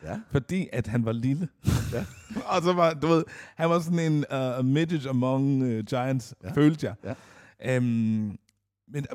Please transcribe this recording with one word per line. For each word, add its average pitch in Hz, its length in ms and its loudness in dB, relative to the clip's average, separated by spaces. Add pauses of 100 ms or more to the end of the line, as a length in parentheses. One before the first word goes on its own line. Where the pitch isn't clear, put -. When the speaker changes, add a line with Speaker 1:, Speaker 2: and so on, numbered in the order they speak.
Speaker 1:
Ja. 78 160 -8 (100)
Speaker 2:
fordi 165 440 -2
at 120 140 -2
han 117 180 -2
var 113 60 -2
lille. 131 380 -2 (440)
Speaker 1:
Ja. 117 120 -4 (240)
Speaker 2:
<laughs> 214 260 -4
Og 175 80 2
så 180 100 4
var, 170 200 4
du 151 140 -2
ved, 165 160 6 (320)
han 165 140 0
var 170 100 4
sådan 170 200 0 (120)
en, 151 60 4
uh, 131 420 -2
a - 20 0
midget 147 460 2
among, 131 560 2
uh, 117 160 0
giants, 127 640 -4
Speaker 1:
Ja. 90 80 -10
Speaker 2:
følte 151 340 4 (180)
jeg. 98 120 -8 (440)
Speaker 1:
Ja. 131 160 -2
Speaker 2:
Øhm, 110 600 0 (500)
men, 139 280 -8